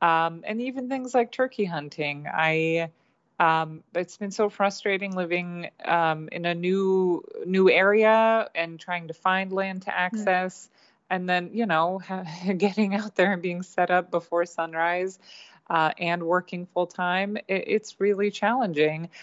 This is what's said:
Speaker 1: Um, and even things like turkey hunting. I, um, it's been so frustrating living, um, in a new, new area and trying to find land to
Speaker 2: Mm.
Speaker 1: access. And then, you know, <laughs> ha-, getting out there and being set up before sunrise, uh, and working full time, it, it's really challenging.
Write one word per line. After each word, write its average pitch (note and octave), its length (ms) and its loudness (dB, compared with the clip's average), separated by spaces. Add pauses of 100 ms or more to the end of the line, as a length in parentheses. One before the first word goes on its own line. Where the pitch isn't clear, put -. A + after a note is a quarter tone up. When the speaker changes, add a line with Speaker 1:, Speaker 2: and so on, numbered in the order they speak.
Speaker 1:
Um, E3 440 2
and G#3+ 140 -6
even B3+ 300 -6
things B3+ 240 -6
like A#3+ 180 2
turkey B3+ 320 -2
hunting. D3 680 -6
I, D#3+ 600 0 (500)
um, D#3+ 420 2 (120)
it's F3 240 -4
been G3+ 120 -6
so G#3 180 0
frustrating G3 640 -2
living, F3 560 -4 (160)
um, D#3+ 460 0
in E3+ 140 -8
a E3+ 100 0
new, F#3 680 0 (220)
new F#3+ 240 6
area A3 840 6
and E3 240 -6
trying E3+ 300 -8
to E3 60 -10
find F#3+ 380 0
land F#3+ 300 -2
to - 80 -10
Speaker 2:
Mm. - 40 -4
Speaker 1:
access. F#3 720 -2 (420)
And F3+ 180 -2
then, F3+ 240 0
you A#3 140 -2
know, F3 320 2
<laughs> F#3 80 -14
ha-, F#3 180 -6 (320)
getting G3 380 2
out G#3 220 -4
there G3 160 4
and F3 100 -4
being F3+ 200 -4
set F3+ 280 -2
up F3+ 200 2
before E3+ 360 -2
sunrise, E3+ 720 -4 (520)
uh, D#3+ 280 4
and F3 260 -2
working F3 420 0
full F3+ 200 -2
time, F#3 520 -2 (100)
it, - 180 -2
it's - 320 -2
really G3+ 320 2
challenging. E3+ 760 0 (140)